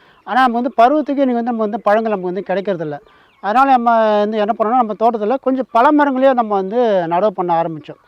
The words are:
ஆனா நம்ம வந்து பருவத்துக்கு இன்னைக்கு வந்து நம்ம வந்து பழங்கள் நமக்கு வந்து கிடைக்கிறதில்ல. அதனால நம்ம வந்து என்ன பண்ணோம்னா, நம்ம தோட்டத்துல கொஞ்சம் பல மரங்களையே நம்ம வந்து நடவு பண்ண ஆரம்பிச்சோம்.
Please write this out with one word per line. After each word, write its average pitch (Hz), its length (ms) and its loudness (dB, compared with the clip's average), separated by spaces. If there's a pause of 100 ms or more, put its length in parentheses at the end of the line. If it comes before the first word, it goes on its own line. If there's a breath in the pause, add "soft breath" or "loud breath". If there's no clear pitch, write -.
(240 soft breath)
ஆனா 226 160 -2
நம்ம 240 200 2
வந்து 240 120 -4
பருவத்துக்கு 277 520 2
இன்னைக்கு 247 180 0
வந்து 240 100 -4
நம்ம 226 100 -4
வந்து 214 180 -4
பழங்கள் 220 320 0
நமக்கு 180 200 -4
வந்து 185 160 -8
கிடைக்கிறதில்ல. 180 500 -4 (420 soft breath)
அதனால 240 300 2
நம்ம 226 480 2
வந்து 214 200 0
என்ன 208 200 -2
பண்ணோம்னா, 226 240 0
நம்ம 214 100 -4
தோட்டத்துல 220 480 0
கொஞ்சம் 262 300 -2
பல 254 220 4
மரங்களையே 269 400 2
நம்ம 226 220 -2
வந்து 196 520 0
நடவு 180 260 0
பண்ண 175 300 -2
ஆரம்பிச்சோம். 156 460 -8